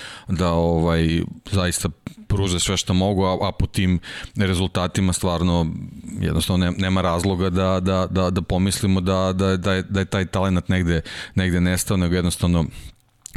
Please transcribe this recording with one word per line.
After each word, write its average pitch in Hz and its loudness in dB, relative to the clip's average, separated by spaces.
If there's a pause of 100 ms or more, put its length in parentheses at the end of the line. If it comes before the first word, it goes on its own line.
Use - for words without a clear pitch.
(280)
da, 87 0
ovaj, 85 2 (300)
zaista 90 -2 (380)
pruže 98 0
sve 95 0
što - -2
mogu, 95 2
a, 92 0
a 98 -2
po - -2
tim 92 0 (360)
rezultatima 92 0
stvarno 87 0 (540)
jednostavno 90 0
ne-, 87 -2
nema 92 0
razloga 90 0
da, 92 2
da, 92 0
da, 92 2
da 95 0
pomislimo 95 0
da, 95 2
da, 95 2
da 95 0
je, 92 0
da 98 -2
je 95 0
taj 95 0
talenat 92 0
negde, 85 2 (340)
negde 90 2
nestao, 90 0
nego 87 2
jednostavno 87 2 (720)